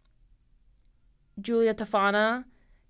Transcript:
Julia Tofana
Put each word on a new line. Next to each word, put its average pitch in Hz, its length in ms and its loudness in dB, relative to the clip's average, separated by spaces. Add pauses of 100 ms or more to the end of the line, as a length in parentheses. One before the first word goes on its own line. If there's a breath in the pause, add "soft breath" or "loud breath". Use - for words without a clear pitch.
(1400)
Julia 226 320 2
Tofana 214 720 0 (460 soft breath)